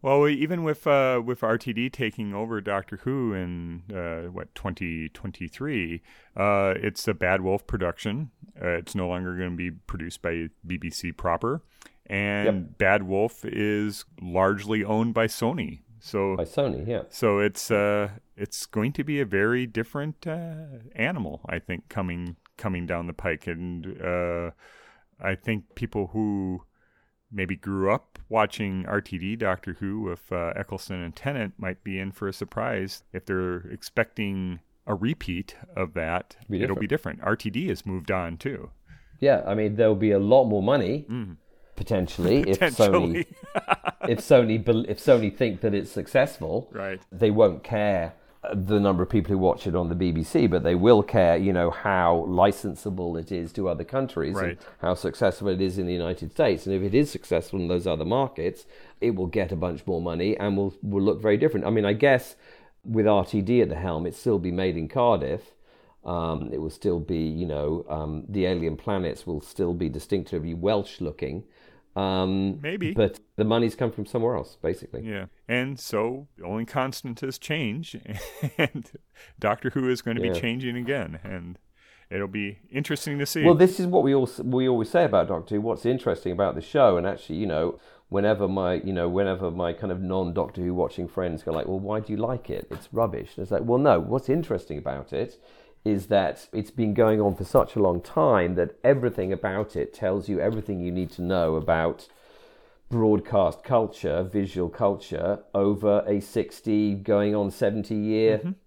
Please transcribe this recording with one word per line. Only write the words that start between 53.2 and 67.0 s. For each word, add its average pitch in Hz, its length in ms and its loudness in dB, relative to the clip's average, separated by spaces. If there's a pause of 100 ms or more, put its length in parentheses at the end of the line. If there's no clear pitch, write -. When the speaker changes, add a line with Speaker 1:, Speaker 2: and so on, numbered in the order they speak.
Speaker 2:
is 85 220 -6
to 95 160 -2
other 87 160 -4
countries 95 500 -4
Speaker 1:
Right. 92 140 -2
Speaker 2:
and 90 80 -8 (240)
how 90 120 0
successful 95 540 0
it 92 140 0
is 95 160 0
in 95 100 -2
the 87 60 -2
United 85 380 -4
States. 135 360 2
And 98 80 0
if 92 80 0
it 98 100 -2
is 147 160 4
successful - 520 -2
in 85 80 -2
those 90 180 0
other 80 180 -2
markets, 98 600 -2 (340)
it 113 160 2
will 92 120 -4
get 90 260 -2
a - 20 -2
bunch 85 320 -4
more 87 140 0
money 87 360 0
and 101 200 0
will, 98 260 -2
will 98 180 0
look 98 200 2
very 107 160 4
different. 123 280 2
I 90 40 0
mean, 107 160 2
I 101 80 4
guess 127 420 4 (480)
with 110 240 2
R 104 180 6
T 107 160 0
D 120 200 4
at - 80 4
the 76 60 -4
helm, 85 300 -4
it'll 85 140 -6
still 107 200 2
be 87 120 -2
made 90 240 0
in 80 140 -4
Cardiff. 98 640 0 (520)
Um, 82 460 -4
it 67 80 -4
will 78 100 -4
still 87 300 -2
be, 82 200 -4